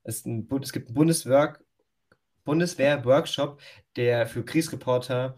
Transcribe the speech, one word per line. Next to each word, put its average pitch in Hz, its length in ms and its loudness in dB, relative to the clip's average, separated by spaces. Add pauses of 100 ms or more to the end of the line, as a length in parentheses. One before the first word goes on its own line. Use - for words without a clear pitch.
es, - 200 -10
ein 113 220 -6
Bu-, 135 140 -4
es - 120 -10
gibt - 160 -8
einen 113 60 -10
Bundeswerk-, 151 720 2 (800)
Bundeswehr-Workshop, 143 1160 0 (360)
der 120 300 2
für 117 180 -8
Kriegsreporter, 131 920 -2